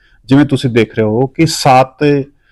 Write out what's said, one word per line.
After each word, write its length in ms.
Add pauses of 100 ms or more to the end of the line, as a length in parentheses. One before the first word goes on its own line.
(240)
ਜਿਵੇਂ 200
ਤੁਸੀਂ 260
ਦੇਖ 240
ਰਹੇ 100
ਹੋ 220
ਕਿ 200
ਸੱਤ 760 (280)